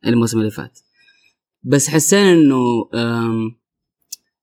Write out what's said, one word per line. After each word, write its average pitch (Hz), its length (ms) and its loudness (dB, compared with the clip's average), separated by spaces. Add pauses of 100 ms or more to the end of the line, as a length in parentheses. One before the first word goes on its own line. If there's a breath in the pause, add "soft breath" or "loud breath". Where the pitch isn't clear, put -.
الموسم 117 320 0
اللي 107 120 -2
فات. - 280 -16 (840)
بس 135 260 -2
حسينا 185 440 2
إنه، 131 640 2
آم، 117 640 -4 (880)